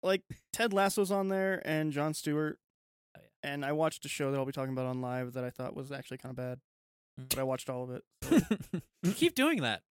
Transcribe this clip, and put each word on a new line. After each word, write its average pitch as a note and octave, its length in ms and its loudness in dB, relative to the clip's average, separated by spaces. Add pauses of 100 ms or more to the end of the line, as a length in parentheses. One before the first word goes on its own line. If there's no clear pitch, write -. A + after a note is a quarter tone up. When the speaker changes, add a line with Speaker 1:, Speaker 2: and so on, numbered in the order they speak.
Speaker 1:
Like, C#4 200 4 (300)
Ted A3+ 220 2
Lasso's G3 380 4
on G3 180 2
there F#3+ 360 2
and D#3 260 2
Jon D3 220 0
Stewart. D3+ 460 0 (580)
Speaker 2:
Oh, - 60 -20
yeah. - 300 -8
Speaker 1:
And C#3+ 120 -4
I C#3 60 0
watched D3+ 340 0
a D3 40 -8
show C#3 220 0
that C#3 60 0
I'll C3+ 80 0
be C#3 60 -4
talking C3 220 -2
about B2+ 120 -2
on B2+ 160 -2
live B2+ 320 -4
that B2+ 100 -4
I B2 60 -4
thought - 260 -8
was C3+ 160 -10
actually C3+ 260 -10
kinda C3 160 -10
bad. B2+ 260 -6 (600)
Speaker 2:
Mm. C3 100 -12
Speaker 1:
But C3+ 100 2
I C3+ 40 0
watched C3 260 -4
all B2+ 140 -6
of B2+ 80 -10
it, B2+ 120 -10 (200)
so. - 560 2 (120)
Speaker 2:
<laughs> - 120 -16
Speaker 3:
You F#3 100 2
keep E4+ 220 2
doing C4+ 260 4
that. A2 300 0